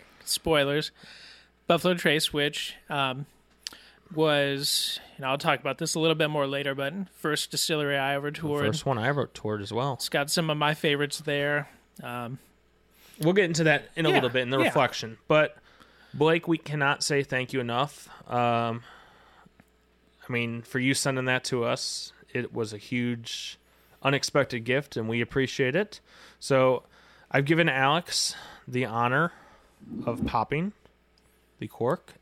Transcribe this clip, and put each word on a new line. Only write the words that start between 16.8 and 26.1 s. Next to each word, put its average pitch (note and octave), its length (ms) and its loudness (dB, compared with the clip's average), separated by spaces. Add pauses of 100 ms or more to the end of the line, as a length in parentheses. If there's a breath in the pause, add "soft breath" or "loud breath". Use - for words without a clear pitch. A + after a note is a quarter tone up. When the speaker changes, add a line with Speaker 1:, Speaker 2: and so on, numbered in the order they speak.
Speaker 2:
say C#3 200 2
thank B2+ 280 -4
you C3+ 80 -2
enough. A#2+ 480 -2 (240 loud breath)
Um, A#2 520 0 (1400 loud breath)
I - 40 -8
mean, A#2 300 -2
for - 180 -6
you C3 140 2
sending C3 320 0
that B2+ 200 0
to A#2+ 180 -2
us, - 500 -4 (180)
it B2 220 -4
was A2 200 -4
a G#2 40 -12
huge, A#2+ 800 -6 (460 soft breath)
unexpected C3 600 0
gift, C3 320 0
and A2 120 -4
we A#2 120 0
appreciate B2+ 540 0
it. G#3 240 -2 (400 loud breath)